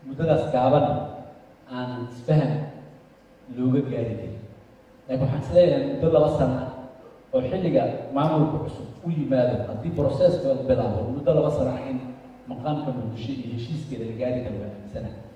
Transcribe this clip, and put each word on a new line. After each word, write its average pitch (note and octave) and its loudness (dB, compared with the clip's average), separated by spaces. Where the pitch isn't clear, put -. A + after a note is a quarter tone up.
Muddadaas C#3 0
gaaban C3+ 4
aanan B2+ -6
isfahan D3+ 2
looga B2+ 2
gaari A#2 -4
karin. - -10
Laakiin C3 0
waxaan D3+ 0
is - -8
leeyahay F3 8
muddo - 0
laba D3+ 6
sano B2+ 2
ah - -4
oo C3 2
xilliga E3 2
maamulka D3+ 2
cusub - -8
u E3+ -6
yimaado, B2+ 2
haddii - -6
process-ka - 2
la - 0
bilaabo, A2+ 2
muddo C#3 0
laba D3 4
sano C3 0
ah B2+ -6
in B2+ -4
maqaamka C#3+ -6
Muqdisho A2+ -6
iyo A#2+ -8
heshiiskeeda A#2 -6
la A2 -8
gaari B2 -2
karo G#2 -6
waa G2+ -8
aaminsanahay. - -12